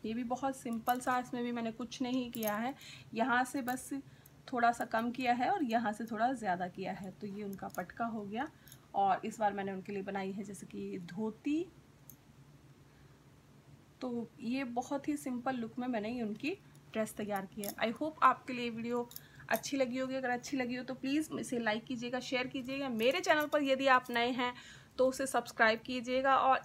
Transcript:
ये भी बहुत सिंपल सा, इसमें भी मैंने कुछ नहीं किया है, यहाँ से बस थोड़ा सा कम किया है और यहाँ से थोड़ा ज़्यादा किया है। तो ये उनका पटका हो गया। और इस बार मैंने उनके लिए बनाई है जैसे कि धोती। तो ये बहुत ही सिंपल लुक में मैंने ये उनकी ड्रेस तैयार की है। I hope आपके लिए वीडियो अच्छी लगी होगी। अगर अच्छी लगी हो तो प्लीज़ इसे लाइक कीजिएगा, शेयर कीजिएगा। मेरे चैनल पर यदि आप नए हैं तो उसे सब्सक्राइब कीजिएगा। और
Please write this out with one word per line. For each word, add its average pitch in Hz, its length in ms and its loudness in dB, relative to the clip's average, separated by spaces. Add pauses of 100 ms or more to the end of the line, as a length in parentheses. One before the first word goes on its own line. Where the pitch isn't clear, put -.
ये 220 80 -2
भी 247 120 -2
बहुत 254 320 -2
सिंपल 240 420 0
सा, 254 200 2
इसमें 247 240 -4
भी 240 80 -2
मैंने 226 220 -2
कुछ 240 280 -8
नहीं 247 300 0
किया 220 240 0
है, 240 180 -2 (400)
यहाँ 247 320 4
से 277 160 -4
बस 247 280 -4 (580)
थोड़ा 233 240 4
सा 233 160 -2
कम 233 240 0
किया 247 220 2
है 247 160 2
और 381 160 2
यहाँ 226 280 2
से 226 120 -4
थोड़ा 226 280 2
ज़्यादा 185 360 0
किया 185 240 -6
है। 190 180 -8
तो 208 160 -10
ये 202 160 -8
उनका 196 240 -8
पटका 190 400 -6
हो 220 160 -4
गया। 214 240 -4 (480)
और 196 300 4
इस 220 140 -6
बार 208 140 4
मैंने 196 180 -2
उनके 190 220 -6
लिए 202 100 -4
बनाई 196 280 -4
है 196 120 -6
जैसे 196 220 -12
कि 202 420 -8
धोती। 220 580 -2 (2250)
तो 240 260 -4 (140)
ये 254 240 -2
बहुत 254 420 -2
ही 302 100 0
सिंपल 262 380 -2
लुक 226 240 -6
में 247 80 -4
मैंने 220 220 0
ये 247 140 -4
उनकी 220 280 -2 (420)
ड्रेस 220 200 -2
तैयार 202 320 -2
की - 160 -10
है। 202 200 -6
I 226 120 2
hope 311 300 -2
आपके 262 300 4
लिए 240 160 -2
वीडियो 233 380 -4 (420)
अच्छी - 280 0
लगी 254 200 0
होगी। 262 180 -2
अगर 262 140 -2
अच्छी 247 280 -2
लगी 247 180 -2
हो 247 80 -4
तो 262 100 -6
प्लीज़ 277 400 0
इसे 233 260 -2
लाइक 220 240 0
कीजिएगा, 240 380 -4
शेयर 254 260 -2
कीजिएगा। 269 440 -4
मेरे 240 280 4
चैनल 320 280 4
पर 294 160 2
यदि 269 260 4
आप 254 200 6
नए 240 220 2
हैं 247 220 0 (440)
तो 254 100 6
उसे 262 200 0
सब्सक्राइब 233 540 4
कीजिएगा। 254 560 4
और 262 280 6